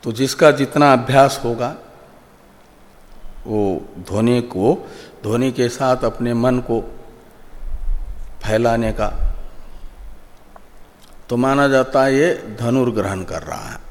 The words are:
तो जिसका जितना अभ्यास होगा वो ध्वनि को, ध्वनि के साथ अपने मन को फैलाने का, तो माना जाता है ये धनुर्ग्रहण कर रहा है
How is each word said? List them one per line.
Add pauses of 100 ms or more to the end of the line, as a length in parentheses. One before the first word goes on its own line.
तो
जिसका
जितना
अभ्यास
होगा (1700)
वो (180)
ध्वनि
को, (500)
ध्वनि
के
साथ
अपने
मन
को (1600)
फैलाने
का, (2250)
तो
माना
जाता
है
ये
धनुर्ग्रहण
कर
रहा
है (120)